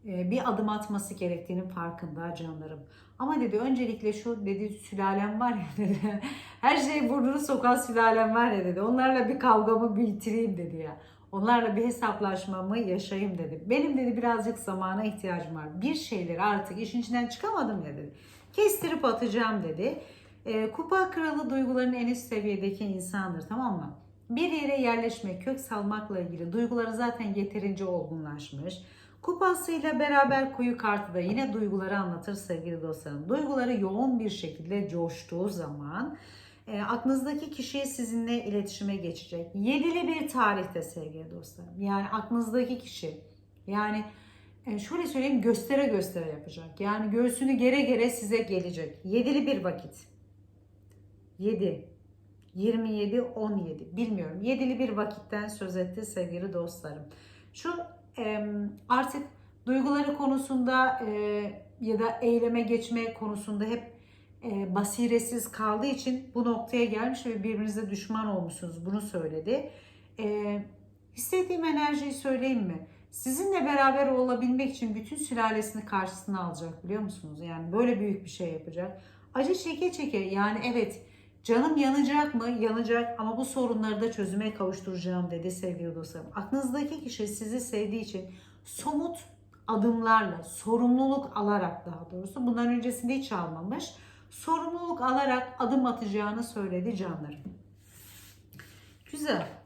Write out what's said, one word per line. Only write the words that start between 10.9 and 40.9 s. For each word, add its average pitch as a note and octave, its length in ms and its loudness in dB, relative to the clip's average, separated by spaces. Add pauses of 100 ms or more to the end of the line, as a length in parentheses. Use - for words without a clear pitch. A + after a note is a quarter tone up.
"Onlarla A3 440 4
bir A3+ 100 2
hesaplaşmamı G3+ 920 0
yaşayayım," G3 600 -2
dedi. D#3 280 -6
"Benim," C#4 320 2
dedi, A#3+ 200 2
"birazcık A#3 420 0
zamana F#3+ 440 -2
ihtiyacım F3 520 -4
var. D#3 260 -8
Bir D4+ 140 2
şeyleri F3 460 -4
artık G3+ 380 0
işin A#3+ 200 -2
içinden A#3+ 280 0
çıkamadım A#3 580 -2
ya," C#3+ 120 -8
dedi. D3 160 -12 (400)
"Kestirip E4+ 520 2
atacağım," A3+ 580 2
dedi. F3 360 -2 (460)
E, A3 260 0
Kupa F#4+ 400 2
Kralı D#4 380 0
duyguların B3+ 440 2
en A#3+ 140 0
üst B3 200 -2
seviyedeki G3+ 580 0
insandır, F#3 640 -4
tamam A3+ 300 -2
mı? C#3+ 180 -8 (340)
Bir E4 220 2
yere C#4 300 2
yerleşmek, A3+ 640 0
kök C4 160 -2
salmakla G#3 600 -2
ilgili E3+ 340 -4
duyguları A3+ 400 0
zaten A#3 400 0
yeterince G3 520 -2
olgunlaşmış. D3+ 960 -4 (400)
Kupasıyla E4+ 800 2
beraber C#4 540 6
kuyu A#3+ 240 0
kartı G3+ 360 0
da F3+ 60 0
yine G#3+ 340 0
duyguları G3 440 0
anlatır F3+ 360 -2
sevgili E3 480 -6
dostlarım. D#3 480 -6
Duyguları B3+ 520 2
yoğun A3+ 380 2
bir G#3+ 100 0
şekilde E3 600 -4
coştuğu E3+ 600 -4
zaman, E3 680 -6 (500)
e, G#3 140 -4
aklınızdaki C4 720 0
kişi C#4 340 -4
sizinle A#3 600 -2
iletişime G3+ 500 -2
geçecek. E3+ 600 -6
Yedili D#4 520 2
bir D#4+ 220 -2
tarihte G3 520 2
sevgili D#3+ 500 -10